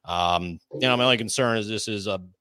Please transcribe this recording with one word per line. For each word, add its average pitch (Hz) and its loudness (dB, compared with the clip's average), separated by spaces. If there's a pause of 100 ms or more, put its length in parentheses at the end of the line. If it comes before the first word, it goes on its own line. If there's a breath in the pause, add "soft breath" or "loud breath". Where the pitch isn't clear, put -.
Um, 87 0 (140)
you - -10
know, 127 4
my 123 2
only 123 4
concern 113 0
is 107 -4
this 110 -6
is 104 -4
a 95 -2 (200)